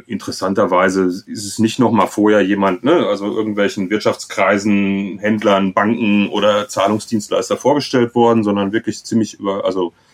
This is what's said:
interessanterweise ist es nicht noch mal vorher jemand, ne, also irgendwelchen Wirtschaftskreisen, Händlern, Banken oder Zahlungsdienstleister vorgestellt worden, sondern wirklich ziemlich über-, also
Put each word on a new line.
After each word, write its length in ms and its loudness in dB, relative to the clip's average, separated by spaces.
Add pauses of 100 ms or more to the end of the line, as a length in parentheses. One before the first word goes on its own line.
interessanterweise 960 0
ist 400 -4
es 160 -6
nicht 180 0
noch 140 4
mal 160 2
vorher 320 4
jemand, 420 0
ne, 240 2
also 200 -2
irgendwelchen 640 -2
Wirtschaftskreisen, 1300 0
Händlern, 520 2
Banken 580 2
oder 380 0
Zahlungsdienstleister 880 -2
vorgestellt 600 0
worden, 260 4
sondern 300 -2
wirklich 320 -6
ziemlich 340 -2
über-, 260 -4
also 280 -2 (220)